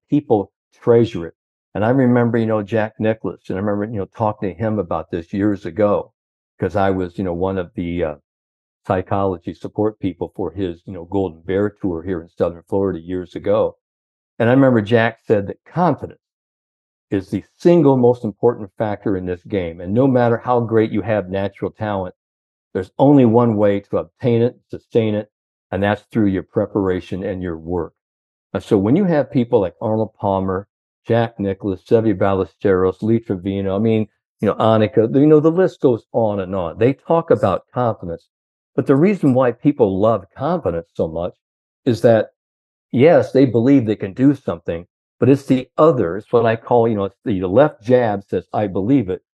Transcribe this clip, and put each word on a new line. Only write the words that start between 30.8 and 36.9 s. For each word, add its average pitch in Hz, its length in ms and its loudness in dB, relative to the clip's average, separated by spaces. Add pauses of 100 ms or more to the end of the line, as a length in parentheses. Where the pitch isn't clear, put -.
Jack 113 340 -2
Nicklaus, 98 440 -6
Seve 110 340 0
Ballesteros, 95 840 0
Lee 113 180 0
Trevino, 98 560 -4
I 101 40 -2
mean, 110 280 0 (340)
you 107 60 0
know, 92 80 0
Annika, 110 600 2
you 139 120 4
know, 156 120 8
the 160 120 4
list 175 280 0
goes 123 320 0
on 107 280 -2
and 92 140 -8
on. 87 260 -6
They 120 140 2